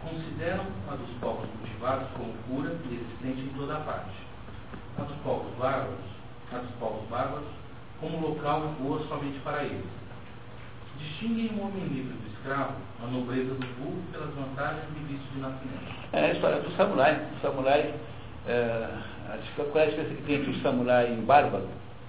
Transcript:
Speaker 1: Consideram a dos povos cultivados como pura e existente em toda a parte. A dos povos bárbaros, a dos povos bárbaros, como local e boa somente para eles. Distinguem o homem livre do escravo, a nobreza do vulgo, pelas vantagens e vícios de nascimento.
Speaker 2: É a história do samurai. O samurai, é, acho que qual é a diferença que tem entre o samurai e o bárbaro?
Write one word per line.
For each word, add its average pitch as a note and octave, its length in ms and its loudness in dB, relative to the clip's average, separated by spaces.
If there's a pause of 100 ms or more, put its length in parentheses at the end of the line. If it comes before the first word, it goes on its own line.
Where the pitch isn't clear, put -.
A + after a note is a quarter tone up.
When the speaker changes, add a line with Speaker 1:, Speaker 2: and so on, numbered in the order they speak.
Speaker 1:
Consideram D#3+ 640 -2 (240)
a - 60 -4
dos - 160 -6 (100)
povos - 280 -2 (120)
cultivados C3 560 -2
como A2+ 160 -4 (160)
pura D#3+ 280 0 (140)
e A#2 40 -4
existente B2+ 540 -4
em C3 100 -6
toda C#3 180 -2
a D#3 40 -2
parte. - 340 -4 (840)
A - 40 0
dos - 160 -6
povos B2 400 -2
bárbaros, B2+ 400 2 (540)
a B2 60 -4
dos B2 120 -6 (100)
povos G#2+ 280 -2
bárbaros, C#3 400 -2 (520)
como D#3+ 280 0
local D3+ 360 2
e C3 180 -2
boa D3+ 260 2
somente C#3 320 -2
para - 240 -2
eles. - 200 -2 (1120)
Distinguem A3+ 600 0
o G3 40 -2
homem F#3+ 220 -2
livre B2+ 280 -2
do G#2+ 240 -8
escravo, C3+ 380 -2 (280)
a A#2+ 40 -6
nobreza B2+ 480 0
do B2+ 120 -2 (120)
vulgo, F3+ 240 -4 (100)
pelas D3+ 220 -6
vantagens C3 500 -2 (120)
e C#3+ 160 -4
vícios C3+ 200 -6
de C3+ 80 -4
nascimento. C3 420 -6 (300)
Speaker 2:
É D3 120 6
a D#3+ 80 6
história D3+ 280 4
do - 160 -2
samurai. C#3+ 500 8 (100)
O - 40 -8
samurai, C#3 540 6 (520)
é, A#2 420 2 (420)
acho - 240 -6
que D3 160 0
qual D#3 140 8
é - 20 8
a D3+ 40 6
diferença D3+ 240 0
que - 80 -6
tem C#3+ 140 2
entre B2+ 140 2
o B2 120 -2
samurai B2 520 6
e A2+ 40 -2
o A2 40 0
bárbaro? A#2 460 8 (400)